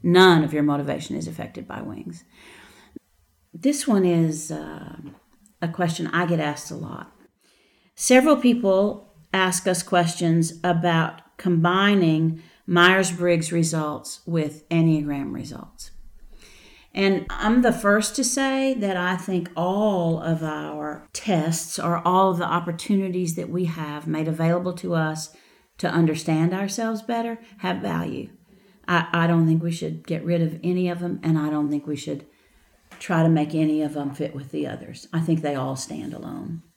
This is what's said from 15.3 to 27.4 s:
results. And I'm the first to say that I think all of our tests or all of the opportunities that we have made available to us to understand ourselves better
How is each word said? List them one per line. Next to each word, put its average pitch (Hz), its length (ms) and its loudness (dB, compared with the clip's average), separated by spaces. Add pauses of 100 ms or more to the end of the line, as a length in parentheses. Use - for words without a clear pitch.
results. - 580 -14 (1000)
And 190 360 2
I'm 226 320 2
the 233 100 6
first 208 440 2
to 269 80 0
say 269 520 0
that 196 220 -2
I 180 180 0
think 180 400 -2
all 180 680 0
of 160 220 -2
our 151 680 -8
tests 165 640 -2
or 170 280 -2
all 185 260 4
of 170 80 -2
the 175 60 -2
opportunities 175 920 -2
that 170 140 -6
we 180 160 -2
have 156 420 -6
made 156 200 -2
available 170 460 0
to 175 220 -4
us 156 400 -4 (420)
to 175 100 -4
understand 165 680 2
ourselves 208 480 -4
better 233 380 -4 (200)